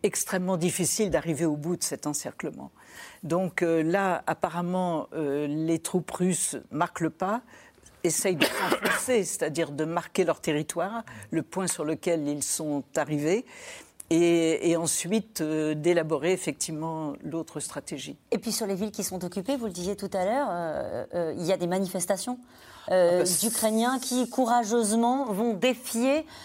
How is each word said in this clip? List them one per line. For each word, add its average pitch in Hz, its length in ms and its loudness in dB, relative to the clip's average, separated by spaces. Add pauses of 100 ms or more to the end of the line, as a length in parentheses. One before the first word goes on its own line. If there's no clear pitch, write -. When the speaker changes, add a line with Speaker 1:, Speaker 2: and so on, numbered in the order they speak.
Speaker 1:
extrêmement 185 520 0
difficile 175 540 2
d'arriver 160 360 0
au 151 120 2
bout 165 180 -2
de 170 80 -6
cet - 240 -4
encerclement. 139 640 -8 (520)
Donc, 170 400 0
euh, 165 200 4
là, 180 440 2
apparemment, 175 880 -2
euh, 147 320 0
les 160 340 0
troupes - 300 -2
russes - 460 0 (160)
marquent 165 300 -2
le 160 80 2
pas, 202 320 -4 (600)
essayent 175 340 0
de 135 80 2
s'enfoncer, - 800 0
<coughs> - 20 -8
c'est-à-dire 156 460 -2
de 143 120 -2
marquer 170 400 0
leur 165 160 0
territoire, 170 640 -2 (280)
le 165 120 0
point 190 240 -4
sur 165 160 -2
lequel 160 460 0
ils 147 140 -2
sont 147 400 -2 (120)
arrivés, 151 480 0 (680)
et, 165 600 4
et 165 80 4
ensuite, 175 640 0
euh, 156 320 0
d'élaborer 160 580 2
effectivement 160 840 -4 (100)
l'autre 160 360 -6
stratégie. 143 560 -10 (160)
Speaker 2:
Et 226 60 0
puis 226 160 -4
sur 226 120 -2
les 196 100 -2
villes 202 160 -4
qui - 120 -6
sont 180 220 -6
occupées, 190 320 -4
vous 240 80 -6
le 202 80 -4
disiez 175 240 -4
tout 196 160 -6
à 190 100 0
l'heure, 247 260 0
euh, 160 640 -4
euh, 170 240 -2
il 175 80 -4
y 165 60 2
a 185 60 2
des 175 100 -2
manifestations, 190 720 -2 (520)
euh, 180 300 6
Speaker 1:
Ah - 20 6
bah, 180 180 2
Speaker 2:
d'Ukrainiens 226 580 2
qui, 247 300 0
courageusement, 233 1000 2
vont 220 220 2
défier, 247 720 2 (200)